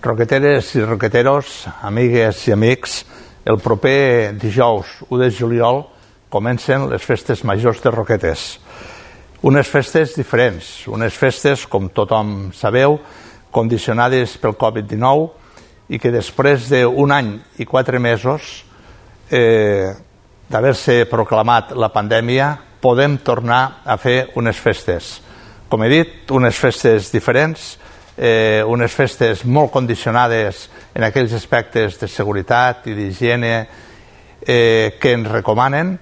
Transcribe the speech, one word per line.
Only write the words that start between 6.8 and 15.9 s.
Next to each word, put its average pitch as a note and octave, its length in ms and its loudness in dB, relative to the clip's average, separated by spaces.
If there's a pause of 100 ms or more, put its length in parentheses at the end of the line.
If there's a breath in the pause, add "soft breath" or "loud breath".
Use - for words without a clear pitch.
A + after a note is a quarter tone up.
les A#2+ 160 -4
festes A#2+ 400 -4
majors A2 400 0
de B2 80 2
Roquetes. G2 540 -2 (1000 loud breath)
Unes C3+ 240 4
festes D3 480 0
diferents, A#2+ 720 -2
unes G#2+ 320 -4
festes, C3+ 480 0
com G2 240 -4
tothom G#2 640 -2
sabeu, B2+ 400 2 (560 loud breath)
condicionades A#2+ 880 0
pel G#2+ 160 -2
covid A2 320 -2
dinou C3 400 0 (640 loud breath)